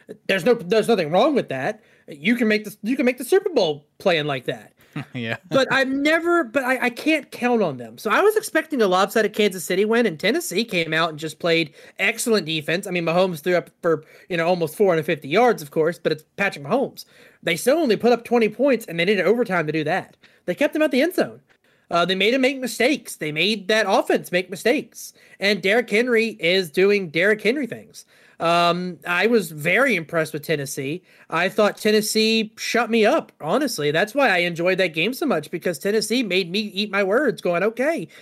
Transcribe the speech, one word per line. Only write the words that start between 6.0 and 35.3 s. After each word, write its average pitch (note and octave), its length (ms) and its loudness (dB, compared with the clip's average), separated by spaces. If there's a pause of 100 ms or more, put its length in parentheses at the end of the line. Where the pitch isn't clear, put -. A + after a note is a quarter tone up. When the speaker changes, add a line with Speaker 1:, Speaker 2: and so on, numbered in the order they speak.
Speaker 1:
but B3 220 -4
I, B3 220 -2
I A#3+ 40 0
can't D4 400 -2
count A#3+ 320 0
on D3 140 -2
them. A#2 220 -16
So G#3+ 120 -4
I B3+ 100 4
was G#4+ 160 4
expecting D#4 460 -2
a G3 60 4
lopsided G3+ 440 2
Kansas F#3+ 320 -2
City F#3+ 200 0
win, A3+ 220 2
and D#3+ 120 -2
Tennessee A#3 460 -2
came E3 280 -2
out E3 180 0
and D3+ 80 -14
just D#3 200 -10
played E3 340 0 (280)
excellent G#3+ 460 0
defense. D#3+ 400 -4
I F#3+ 40 -10
mean, F3 140 -2
Mahomes E3+ 360 0
threw F3+ 140 0
up E3+ 160 -2 (100)
for, D#3+ 220 0 (260)
you F3+ 80 -4
know, E3 120 0
almost E3 280 -2
four G3 140 4
hundred D#3+ 140 2
fifty D3 240 -4
yards, G3+ 340 2
of C#3+ 80 -16
course, E3 300 -2
but D#3+ 100 -2
it's D3+ 140 -4 (120)
Patrick F#3 280 -4
Mahomes. A3 400 -4 (400)
They E3+ 100 0
still B3 220 2
only B3+ 200 2
put A#3 140 2
up A#3+ 140 2
twenty A3+ 240 2
points, A#3+ 380 0
and E3 120 -8
they E3+ 60 2
needed F#3+ 200 2
overtime F#3 420 2
to D3+ 60 -4
do D#3 120 -2
that. D#3+ 320 -4 (300)
They F3+ 100 -2
kept D4 180 0
him D#4 80 2
out D4+ 80 2
the C4 120 2
end F4+ 120 0
zone. B2+ 280 -2 (480)
Uh, F3 140 2
they F#3 120 0
made G#3 180 2
him C4+ 60 2
make C4+ 180 0
mistakes. B3 580 -2
They D3+ 140 -6
made F#3 380 -2
that G#3+ 200 2
offense A3+ 440 0
make F3+ 180 -2
mistakes. - 640 -4 (260)
And G3 240 0
Derrick A3+ 260 2
Henry A3+ 420 2 (100)
is F3 320 0
doing G3 380 2
Derrick G3+ 320 2
Henry B3+ 240 0
things. - 380 -16 (360)
Um, F3 640 2
I F3 220 0
was G#3 240 2
very F3+ 460 0
impressed D#3+ 360 -4
with D3 100 -8
Tennessee. C#3+ 600 -6 (260)
I E3+ 200 0
thought G3+ 280 0
Tennessee A3 800 0
shut A3+ 320 -2
me A3+ 160 4
up, C#4 360 2
honestly. D#3+ 500 -2
That's F#3 240 0
why C4+ 140 4
I F3+ 100 2
enjoyed F3 400 0
that F3+ 160 0
game F3 180 0
so D#4+ 140 -4
much, E3 240 -2